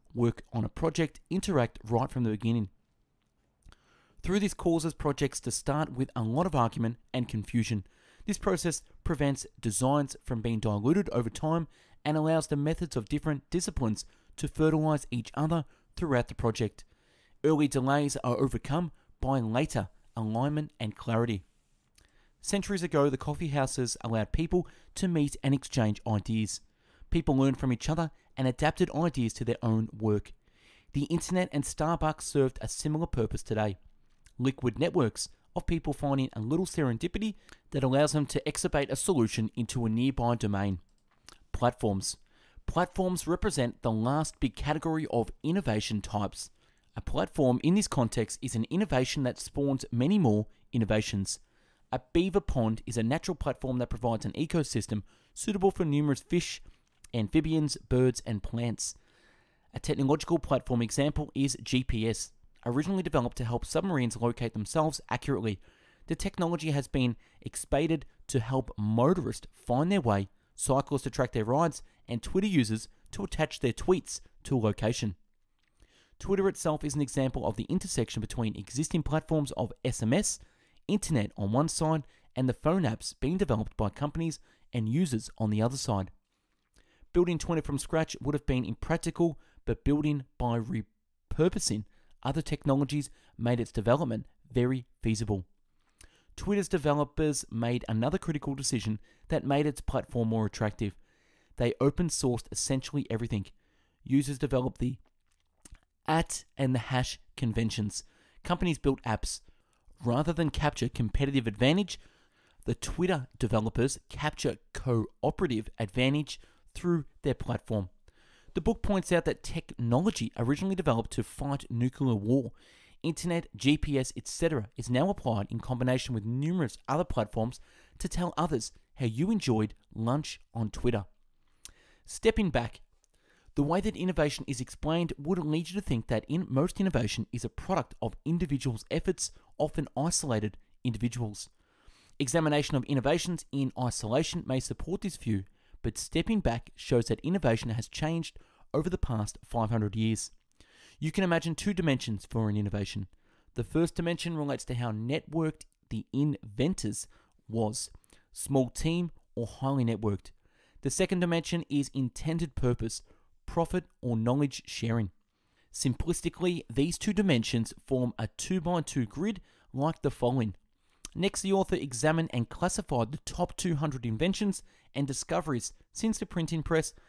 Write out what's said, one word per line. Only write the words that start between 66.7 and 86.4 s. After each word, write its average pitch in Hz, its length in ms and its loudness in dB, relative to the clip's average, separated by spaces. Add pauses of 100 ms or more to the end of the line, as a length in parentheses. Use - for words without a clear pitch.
has 143 160 0
been 123 280 0 (260)
expanded 156 640 0 (220)
to 135 120 0
help 127 380 -2
motorists 113 760 2
find 143 380 0
their 202 100 4
way, 101 280 2 (260)
cyclists 139 480 0
to 135 60 -4
track 127 240 -2
their 110 120 0
rides, 147 380 0 (240)
and 117 140 -4
Twitter 190 260 0
users 113 400 2 (240)
to - 120 -6
attach - 360 -2
their 117 140 2
tweets - 480 0 (220)
to 135 140 0
a - 20 4
location. 107 560 2 (1040)
Twitter 190 280 2
itself 165 360 0
is 143 120 -2
an 147 60 2
example 135 440 0
of 98 100 0
the - 100 -4
intersection - 560 0
between 110 340 -2
existing 147 480 -2
platforms 156 480 0
of - 220 -4 (120)
S 127 160 -2
M 113 120 4
S, 202 260 0 (480)
internet 151 480 0
on 101 160 -2
one 139 160 2
side, 160 360 0 (320)
and 131 120 2
the 123 60 2
phone 175 300 2
apps 113 360 -2
being 156 180 0
developed 123 380 0
by 107 140 0
companies 147 500 -4 (320)
and 113 160 0
users 123 500 2
on 110 120 2
the 107 120 2
other 123 160 2
side. 98 340 -2 (1000)